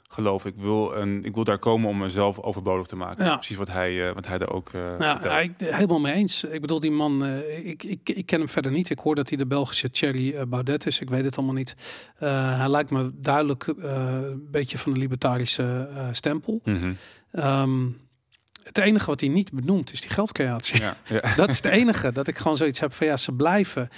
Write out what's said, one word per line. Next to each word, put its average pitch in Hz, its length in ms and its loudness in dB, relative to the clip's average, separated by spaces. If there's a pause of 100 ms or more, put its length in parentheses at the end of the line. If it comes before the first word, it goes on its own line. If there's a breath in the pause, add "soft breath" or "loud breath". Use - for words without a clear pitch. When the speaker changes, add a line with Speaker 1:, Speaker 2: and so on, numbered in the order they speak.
Speaker 1:
geloof. 98 380 0
Ik 98 120 -8
wil 104 380 0
een, 101 300 -2
ik 110 100 -6
wil 110 80 0
daar 104 140 2
komen 113 320 2
om 101 80 -2
mezelf 98 420 0
overbodig 95 480 -2
te - 80 -14
maken. 92 300 -2
Speaker 2:
Ja. 160 100 4
Speaker 1:
Precies - 200 -6
wat 98 120 -4
hij, 92 400 -2
eh, 90 60 -2
wat 98 140 -10
hij 92 100 -4
daar 92 120 -2
ook, - 240 -6
eh, 92 80 -6 (180)
Speaker 2:
Ja, 151 120 2
Speaker 1:
vertelt. - 220 -2
Speaker 2:
ja, 151 60 4
ik, 170 180 0
helemaal 160 420 2
mee 143 140 2
eens. 196 300 2
Ik 156 180 -6
bedoel, 151 180 0
die 151 120 0
man, 147 340 2
eh, 151 420 -6
ik, 165 160 -10
ik, 196 260 -6
ik 185 160 -2
ken 165 140 0
hem 156 100 -2
verder - 220 -2
niet. 170 180 0
Ik 139 100 -4
hoor 151 160 2
dat 143 140 -2
hij 147 80 -2
de 135 100 0
Belgische 131 440 0
Thierry, 131 440 0
eh, 143 120 -4
Baudet 127 380 -2
is. 151 140 -2
Ik 131 100 -8
weet 131 160 0
het 135 120 -4
allemaal 131 180 0
niet. 131 200 -6 (420 loud breath)
Eh, 135 420 0
hij 135 100 2
lijkt 143 200 4
me 131 240 0
duidelijk, 139 540 0
eh, 143 260 -4 (280)
een 139 300 -8
beetje 139 260 -2
van 139 160 -2
de 131 60 0
libertarische, 127 960 0
eh, 135 160 -6
stempel. 156 520 -2
Speaker 1:
Mhm. 92 300 0 (380 loud breath)
Speaker 2:
Ehm, 135 560 2 (760)
het - 140 -6
enige 208 280 4
wat 143 140 0
hij 143 100 2
niet 185 220 2
benoemt 139 400 0
is - 100 -6
die - 80 -8
geldcreatie. 123 720 0
Speaker 1:
Ja, 107 240 -2
ja. 110 240 2
Speaker 2:
<laughs> 107 60 2
Dat 185 140 6
is 131 60 2
het - 100 0
enige 208 460 4
dat 135 160 -2
ik 151 100 -2
gewoon 156 200 2
zoiets 143 220 2
heb 147 140 -2
van, 156 140 0
ja, 147 100 2
ze - 140 0
blijven. 151 680 2